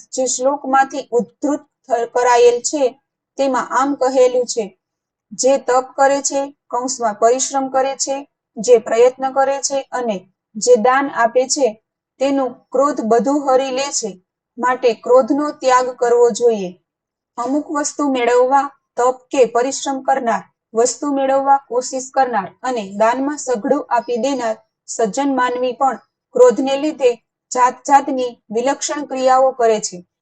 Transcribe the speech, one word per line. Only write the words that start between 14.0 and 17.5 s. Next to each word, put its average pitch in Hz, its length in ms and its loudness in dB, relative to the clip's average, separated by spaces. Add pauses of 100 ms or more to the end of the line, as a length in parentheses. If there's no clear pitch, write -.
માટે 247 360 0
ક્રોધનો 262 560 2
ત્યાગ 254 400 0
કરવો 240 400 2
જોઈએ." 208 540 -2 (520)
અમુક 262 340 -4